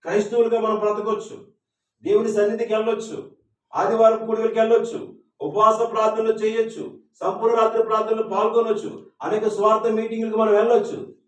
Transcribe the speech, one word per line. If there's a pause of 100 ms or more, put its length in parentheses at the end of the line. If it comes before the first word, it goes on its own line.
క్రైస్తవులుగా
మనం
బ్రతకొచ్చు, (560)
దేవుని
సన్నిధికి
వెళ్ళొచ్చు, (440)
ఆదివారం
కూడికలకు
వెళ్ళొచ్చు, (220)
ఉపవాస
ప్రార్థనలు
చేయొచ్చు, (140)
సంపూర్ణ
రాత్రి
ప్రార్థనలు
పాల్గొనొచ్చు, (120)
అనేక
స్వార్థ
మీటింగ్లకు
మనం
వెళ్ళొచ్చు. (120)